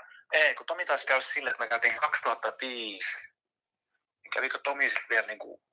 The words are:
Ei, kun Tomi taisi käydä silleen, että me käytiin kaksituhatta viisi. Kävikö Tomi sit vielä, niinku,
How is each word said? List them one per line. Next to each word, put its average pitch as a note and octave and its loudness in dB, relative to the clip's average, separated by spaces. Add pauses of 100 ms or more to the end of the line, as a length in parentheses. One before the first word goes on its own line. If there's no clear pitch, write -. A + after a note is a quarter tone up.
(340)
Ei, D3+ 6
kun B2 -12
Tomi E3+ -4
taisi C#3+ 0
käydä C3 4
silleen, C3 -2
että A#2+ -4
me A2+ -2
käytiin A#2 2
kaksituhatta A2+ 0
viisi. A2+ -6 (1300)
Kävikö C3 -2
Tomi C#3 2
sit - 0 (100)
vielä, A2+ 4
niinku, - -12 (120)